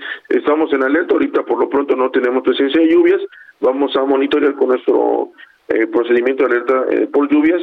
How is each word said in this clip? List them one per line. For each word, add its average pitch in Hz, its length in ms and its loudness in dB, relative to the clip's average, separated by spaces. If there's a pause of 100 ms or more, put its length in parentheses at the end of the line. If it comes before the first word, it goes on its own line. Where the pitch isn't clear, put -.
(280)
estamos 147 460 0
en 135 100 0
alerta. 143 300 0
Ahorita, 139 300 0
por 120 160 -4
lo 120 100 0
pronto, 139 260 -2
no 127 140 -2
tenemos 127 320 0
presencia 139 400 0
de 165 80 4
lluvias. 175 320 4 (380)
Vamos 135 360 -2
a 135 100 0
monitorear 139 500 0
con 127 140 0
nuestro, 120 600 0 (380)
eh, 113 180 0
procedimiento 120 600 0
de 117 80 0
alerta, 127 340 0
eh, 113 240 0
por 143 160 0
lluvias, 156 340 2